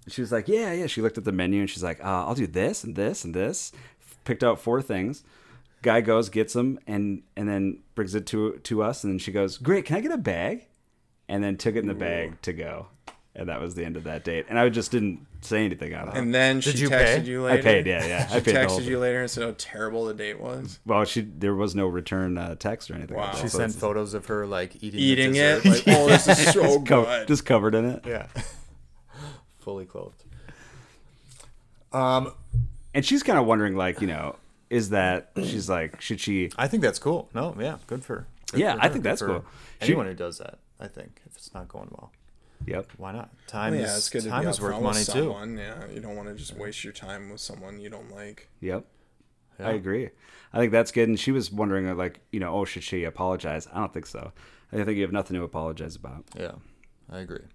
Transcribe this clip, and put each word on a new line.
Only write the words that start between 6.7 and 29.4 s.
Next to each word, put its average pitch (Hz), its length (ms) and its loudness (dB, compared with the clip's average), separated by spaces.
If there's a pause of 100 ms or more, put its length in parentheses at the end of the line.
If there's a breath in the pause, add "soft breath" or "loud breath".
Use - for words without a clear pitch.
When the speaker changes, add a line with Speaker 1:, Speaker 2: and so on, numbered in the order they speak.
Speaker 1:
and, 101 360 -2 (140)
and 104 120 -4
then 98 340 -2 (120)
brings 98 200 -4
it 104 140 -2
to, 107 360 0
to 107 180 0
us, 117 220 -2
and 98 80 0
then 92 60 0
she 95 140 -8
goes, 98 260 0
"Great, 170 260 2
can 147 120 0
I 214 40 0
get 302 120 -2
a 320 60 -2
bag?" 117 480 -2 (600)
And 101 160 -2
then 98 120 -2
took 107 200 -2
it - 20 0
in 101 80 -2
the 98 80 -2
Speaker 2:
Ooh. 87 40 -10
Speaker 1:
bag 85 440 -4
to 92 100 -6
go. 78 360 -10 (480)
And 90 120 -8
that 71 120 -6
was 85 160 -8
the 85 80 -4
end 82 120 -6
of 80 60 -8
that 78 220 -8
date. 82 240 -4
And 117 100 -2
I 123 100 6
just 113 220 0
didn't 104 340 0 (180)
say 107 220 0
anything 80 300 -4
on 80 140 -8
it. 104 80 -6
Speaker 2:
And 120 180 0
then 131 240 4
Speaker 3:
Did 131 180 0
Speaker 2:
she 127 60 2
Speaker 3:
you 139 80 2
Speaker 2:
texted 127 320 6
Speaker 3:
pay? 127 80 -6
Speaker 2:
you 127 160 -2
Speaker 1:
I 127 60 2
Speaker 2:
later? 127 100 4
Speaker 1:
paid, 101 240 6
yeah, 87 180 0
yeah. 87 220 0
Speaker 2:
She 104 80 -4
Speaker 1:
I 120 60 4
paid 117 160 4
the 131 100 4
whole 92 140 0
Speaker 2:
texted - 20 -4
you 123 120 -4
Speaker 1:
thing. 123 60 0
Speaker 2:
later 123 200 0
and 120 100 -4
said 117 140 -4
how 113 120 -4
terrible 110 500 -6
the 107 80 -4
date 104 260 -8
was? 123 440 -10
Speaker 1:
Well, 104 200 4
she, 117 160 -2
there 101 340 -2
was 98 220 0
no 98 100 2
return, 90 500 -2
uh, 85 200 -6
text - 340 -6
or - 40 -10
anything - 220 -10
like 104 100 -4
Speaker 2:
Wow. 98 80 -6
Speaker 1:
that, - 60 -6
Speaker 3:
She - 80 -2
Speaker 1:
so 95 100 0
Speaker 3:
sent 110 120 0
Speaker 1:
it's - 100 -6
Speaker 3:
photos 104 340 -2
of 101 120 -6
her, 104 180 -2
like, 95 380 -4
eating 104 160 -8
the 143 60 2
Speaker 2:
Eating 131 300 4
Speaker 3:
dessert. 147 320 6
Speaker 2:
it? 190 40 12 (160)
Like, 196 100 10
"Oh, 147 120 6
this - 180 10
is 190 120 8
Speaker 1:
<laughs> 156 140 8
Speaker 2:
so 190 120 6
Speaker 1:
Just 143 220 6
co-, 127 180 8
Speaker 2:
good." 117 240 0
Speaker 1:
just 147 180 2
covered 110 300 6
in 113 80 4
it. 123 200 -4
Speaker 3:
Yeah. 113 300 -6
<laughs> - 1300 -14